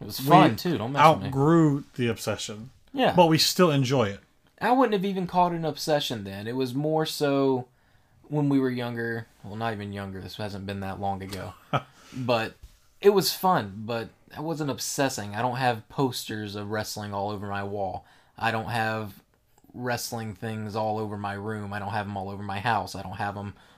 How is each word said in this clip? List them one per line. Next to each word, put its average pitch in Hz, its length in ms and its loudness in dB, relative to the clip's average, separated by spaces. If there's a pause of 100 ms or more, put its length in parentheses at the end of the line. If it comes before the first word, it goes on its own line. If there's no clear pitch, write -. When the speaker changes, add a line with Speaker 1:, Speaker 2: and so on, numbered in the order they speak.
Speaker 1:
It - 40 -12
was 107 140 -10
Speaker 2:
we 135 80 -2
Speaker 1:
fun, 160 300 8
too. 165 200 -2
Don't 110 140 -4
mess 143 240 8
with - 80 -6
me. 135 60 -4
Speaker 2:
outgrew 147 560 6 (100)
the 120 140 2
obsession. 107 600 -6 (200)
Speaker 1:
Yeah. 262 240 2
Speaker 2:
But 175 120 8
we 160 100 6
still 180 340 4
enjoy 131 380 4
it. 98 100 -8 (400)
Speaker 1:
I 220 140 2
wouldn't 254 200 4
have 190 120 0
even 190 220 -2
called 175 260 2
it - 20 -4
an 165 100 -4
obsession 143 600 -2
then. 98 200 -10
It 120 120 -6
was 131 180 -2
more 156 300 0
so 139 640 2 (600)
when 147 220 0
we 139 100 4
were 131 100 2
younger. 117 580 -4 (180)
Well, 98 100 -12
not 113 160 -4
even 101 220 -8
younger. 98 260 -8
This 98 160 -12
hasn't 101 300 -8
been 98 160 -6
that 95 180 -8
long 98 240 -4
ago. 95 300 -10 (180)
Speaker 2:
<laughs> 139 120 -2 (320)
Speaker 1:
But 117 380 0 (480)
it 196 80 8
was 196 240 2
fun, 135 400 2 (120)
but 117 220 -4 (300)
I - 20 -14
wasn't 151 300 -4
obsessing. 120 640 -2
I 110 60 -2
don't 123 160 0
have 123 320 0
posters 110 680 -4
of 104 160 -8
wrestling 107 420 -6
all 101 180 -2
over 104 160 -8
my 101 160 -4
wall. 101 420 -6 (320)
I 113 140 0
don't 113 180 -4
have 110 460 -4 (580)
wrestling 120 600 -6
things 110 400 -6
all 110 240 0
over 104 180 -6
my 101 160 -6
room. 104 400 -6
I 104 60 -4
don't 98 120 -8
have 104 160 -2
'em 101 80 -6
all 95 140 -8
over 101 140 -10
my 101 160 -6
house. 101 360 0
I 90 60 -8
don't 92 160 -10
have 101 180 -4
'em 101 200 -10 (220)